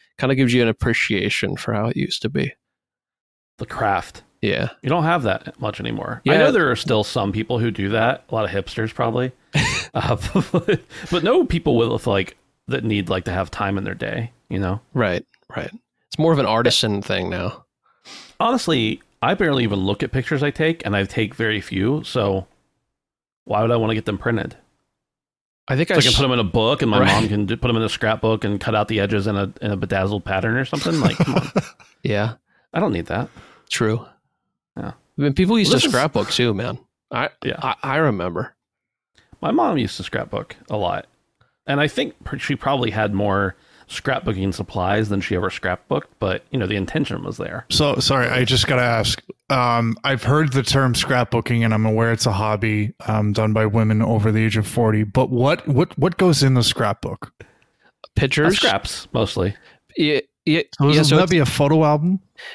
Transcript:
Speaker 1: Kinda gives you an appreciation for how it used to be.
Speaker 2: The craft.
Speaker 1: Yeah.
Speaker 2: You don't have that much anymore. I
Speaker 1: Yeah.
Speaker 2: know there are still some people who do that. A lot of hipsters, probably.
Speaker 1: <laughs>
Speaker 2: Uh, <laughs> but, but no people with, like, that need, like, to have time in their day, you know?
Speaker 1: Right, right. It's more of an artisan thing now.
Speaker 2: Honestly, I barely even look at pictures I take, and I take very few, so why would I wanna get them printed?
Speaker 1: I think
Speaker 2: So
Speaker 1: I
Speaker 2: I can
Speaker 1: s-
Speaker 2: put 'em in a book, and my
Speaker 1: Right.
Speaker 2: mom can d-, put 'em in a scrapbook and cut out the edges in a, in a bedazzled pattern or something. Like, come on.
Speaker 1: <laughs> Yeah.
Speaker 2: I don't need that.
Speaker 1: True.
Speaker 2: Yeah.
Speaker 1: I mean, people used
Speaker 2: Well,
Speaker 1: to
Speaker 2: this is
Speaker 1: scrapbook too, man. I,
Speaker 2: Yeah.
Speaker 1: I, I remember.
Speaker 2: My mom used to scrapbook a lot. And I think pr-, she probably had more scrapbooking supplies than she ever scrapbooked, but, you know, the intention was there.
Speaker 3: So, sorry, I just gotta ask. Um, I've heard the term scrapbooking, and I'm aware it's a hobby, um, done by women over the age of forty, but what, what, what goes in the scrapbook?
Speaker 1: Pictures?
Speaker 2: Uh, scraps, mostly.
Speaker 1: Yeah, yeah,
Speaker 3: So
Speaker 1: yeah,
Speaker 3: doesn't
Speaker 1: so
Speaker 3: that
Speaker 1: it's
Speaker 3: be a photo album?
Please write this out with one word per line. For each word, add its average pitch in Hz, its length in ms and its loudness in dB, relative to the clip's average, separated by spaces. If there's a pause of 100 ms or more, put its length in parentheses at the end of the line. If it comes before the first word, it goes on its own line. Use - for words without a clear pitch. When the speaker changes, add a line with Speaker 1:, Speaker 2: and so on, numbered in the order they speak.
(160)
Speaker 1:
Kinda 135 200 0
gives 127 180 4
you 123 80 4
an 113 60 4
appreciation 101 880 -2
for - 180 -4
how 107 140 -2
it 127 80 -4
used - 260 -4
to 120 60 -4
be. 135 240 -2 (1080)
Speaker 2:
The 110 80 -10
craft. - 560 -4 (200)
Speaker 1:
Yeah. 104 260 -2 (140)
Speaker 2:
You 131 80 -4
don't 165 120 2
have 160 220 0
that - 360 -4
much 104 200 -6
anymore. 113 480 -8
I - 60 4
Speaker 1:
Yeah. - 40 6
Speaker 2:
know 151 140 6
there 170 180 2
are 113 60 0
still 107 260 0
some 101 300 -2
people 110 260 -4
who 113 140 0
do 98 160 -4
that. 110 420 0
A - 40 -4
lot 110 100 0
of 92 80 -4
hipsters, 110 420 -4
probably. 123 380 -2 (200)
Speaker 1:
<laughs> - 200 0 (220)
Speaker 2:
Uh, - 220 0 (180)
<laughs> - 180 0
but, - 280 0 (320)
but 175 100 0
no 262 220 4
people 160 320 0
with, 117 320 0
like, 98 280 0 (320)
that 123 160 -4
need, 104 240 0
like, 95 160 -2
to 92 80 -4
have 90 180 -4
time 98 280 -4
in 98 60 -4
their 98 100 -6
day, 113 380 -6 (160)
you 92 100 -6
know? 98 220 -2 (140)
Speaker 1:
Right, 98 300 0 (320)
right. - 140 -8 (380)
It's - 100 -8
more 160 140 4
of 147 60 2
an 123 80 2
artisan 110 560 2
thing 92 280 -4
now. 90 340 -6 (760)
Speaker 2:
Honestly, 170 600 0 (220)
I 151 120 2
barely 143 300 2
even 101 160 0
look 98 220 -2
at 131 100 -4
pictures 135 300 -2
I 147 80 0
take, 160 340 -2
and 101 120 -2
I 98 80 2
take 107 300 -4
very 107 260 -2
few, 101 440 -2
so 98 420 -2 (960)
why 104 180 0
would 113 80 2
I 120 60 4
wanna 113 180 0
get 110 120 -4
them 104 120 -2
printed? - 380 -2 (1120)
Speaker 1:
I 131 100 -2
think 165 120 0
Speaker 2:
So 190 60 0
Speaker 1:
I 165 40 6
Speaker 2:
I - 40 6
can 131 80 4
Speaker 1:
s- 117 60 2
Speaker 2:
put 139 80 4
'em 127 80 2
in 120 60 2
a 113 60 2
book, 113 380 2
and 117 80 2
my 101 100 4
Speaker 1:
Right. 98 120 4
Speaker 2:
mom 107 160 2
can 104 180 0
d-, 113 100 -2
put 120 140 0
'em 113 60 2
in 113 60 2
a 107 60 -2
scrapbook 110 560 0
and 101 160 -2
cut 113 140 -2
out 104 140 0
the 107 120 0
edges 101 260 0
in 101 100 0
a, 98 140 -2 (120)
in 107 80 -2
a 101 60 -2
bedazzled 95 480 -2
pattern 104 320 0
or 131 100 -2
something. 156 340 -2
Like, - 160 2
come - 200 0
on. - 200 -2
Speaker 1:
<laughs> - 460 -8
Yeah. 110 320 -2 (400)
Speaker 2:
I 165 60 -2
don't 185 120 0
need 85 140 -4
that. 104 240 -4 (400)
Speaker 1:
True. 113 340 0 (720)
Speaker 2:
Yeah. - 160 -10 (260)
Speaker 1:
I 139 40 0
mean, 143 100 2
people 190 260 2
used 190 120 2
Speaker 2:
Well, 156 100 4
Speaker 1:
to - 60 2
Speaker 2:
this - 0 -
is 262 60 0
Speaker 1:
scrapbook 131 380 0
too, 120 220 0
man. 117 260 -6 (320)
I, 120 200 -4 (120)
Speaker 2:
Yeah. 123 200 -4
Speaker 1:
I, 131 200 -2
I 135 140 -4
remember. 98 580 -2 (840)
Speaker 2:
My - 120 -2
mom 254 260 0
used - 180 -4
to - 60 -10
scrapbook - 520 -8 (140)
a 110 80 -6
lot. 95 300 -4 (600)
And 143 140 0
I 151 80 2
think - 360 -6
pr-, - 120 -8
she 139 200 -4
probably 131 340 -2
had 104 240 -2
more 98 420 0 (320)
scrapbooking 98 640 -4
supplies 101 560 -2
than 98 140 -2
she - 140 -4
ever 90 140 -2
scrapbooked, - 580 -4 (100)
but, 92 320 -2
you 135 80 -4
know, 98 80 0
the 104 100 -2
intention 95 460 -4
was 92 160 -8
there. - 320 -8
Speaker 3:
So, 147 300 2
sorry, 127 280 2
I 127 160 0
just 123 220 2
gotta 127 160 2
ask. 117 400 0 (260)
Um, 120 560 2
I've 135 200 -2
heard 147 280 2
the 135 100 2
term 131 320 2
scrapbooking, 120 720 0
and 113 80 2
I'm 107 140 2
aware 113 260 2
it's 113 140 -2
a 113 60 2
hobby, 107 600 0 (140)
um, 107 260 2
done 110 220 2
by 110 120 4
women 107 360 4
over 110 300 2
the 110 120 2
age 107 120 0
of 107 100 0
forty, 107 380 2
but 127 260 0
what, 127 380 2
what, 151 300 2
what 170 180 0
goes 151 260 4
in 135 120 6
the 120 80 6
scrapbook? - 720 -2 (840)
Speaker 1:
Pictures? 151 380 4
Speaker 2:
Uh, - 20 2
scraps, - 560 -2
mostly. 98 420 0 (440)
Speaker 1:
Yeah, 151 220 2 (260)
yeah, 156 160 2 (160)
Speaker 3:
So 139 80 2
Speaker 1:
yeah, - 20 6
Speaker 3:
doesn't 151 160 6
Speaker 1:
so 151 120 6
Speaker 3:
that 180 80 6
Speaker 1:
it's 170 80 0
Speaker 3:
be 175 60 4
a 143 80 4
photo 156 380 4
album? 156 360 2 (340)